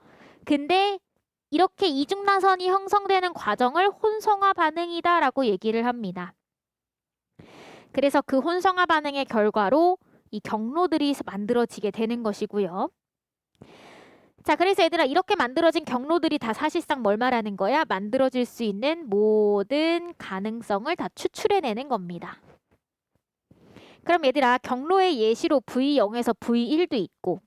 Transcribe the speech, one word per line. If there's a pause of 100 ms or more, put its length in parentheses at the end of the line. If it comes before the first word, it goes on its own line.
(440)
근데 (520)
이렇게
이중나선이
형성되는
과정을
혼성화
반응이다라고
얘기를
합니다. (1600)
그래서
그
혼성화
반응의
결과로 (320)
이
경로들이 (120)
만들어지게
되는
것이고요. (1500)
자,
그래서
얘들아,
이렇게
만들어진
경로들이
다
사실상
뭘
말하는
거야?
만들어질
수
있는
모든
가능성을
다
추출해내는
겁니다. (1600)
그럼
얘들아,
경로의
예시로
브이
영에서
브이
일도
있고